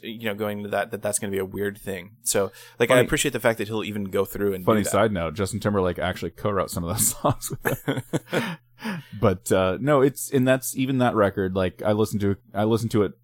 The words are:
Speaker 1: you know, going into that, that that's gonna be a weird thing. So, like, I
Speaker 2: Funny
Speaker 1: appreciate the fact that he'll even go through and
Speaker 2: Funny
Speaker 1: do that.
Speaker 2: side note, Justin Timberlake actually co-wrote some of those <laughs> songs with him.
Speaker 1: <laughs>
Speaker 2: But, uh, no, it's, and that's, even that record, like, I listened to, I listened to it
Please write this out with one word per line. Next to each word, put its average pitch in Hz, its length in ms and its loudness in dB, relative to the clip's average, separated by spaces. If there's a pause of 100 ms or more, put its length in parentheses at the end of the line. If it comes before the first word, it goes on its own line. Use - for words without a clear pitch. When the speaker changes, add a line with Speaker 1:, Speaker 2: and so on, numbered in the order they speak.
Speaker 1:
you 113 220 -10
know, 104 100 -2
going 104 220 -4
into 104 140 -8
that, 98 200 -2
that 101 100 -8
that's 104 160 -2
gonna 101 140 -6
be 98 60 -2
a 95 80 -2
weird 98 320 -4
thing. 95 460 -10
So, - 280 0 (260)
like, 120 140 2
I 131 40 6
Speaker 2:
Funny 123 100 6
Speaker 1:
appreciate 147 260 -2
the 117 80 -4
fact 113 200 2
that 104 100 -4
he'll 107 160 -4
even 104 200 -6
go 95 200 0
through 98 280 -2
and 92 120 -8
Speaker 2:
Funny 110 160 4
Speaker 1:
do - 20 2
that. - 60 -4
Speaker 2:
side 107 240 4
note, 82 200 -2
Justin 98 280 -4
Timberlake 95 360 0
actually 90 340 -4
co-wrote 98 380 -2
some 87 140 -4
of 85 60 -4
those - 180 2
<laughs> - 140 -4
songs - 320 0 (100)
with - 220 -4
him. 165 720 -4 (240)
Speaker 1:
<laughs> 175 400 -8
Speaker 2:
But, 98 280 2
uh, 92 300 2
no, 139 220 4
it's, 135 280 2
and 127 160 2
that's, 131 300 2
even 131 220 0
that 120 180 2
record, 95 400 2
like, 92 300 -2
I 107 80 4
listened 107 260 0
to, 98 160 2 (180)
I 104 120 0
listened 113 260 2
to 107 120 4
it 92 100 -2 (100)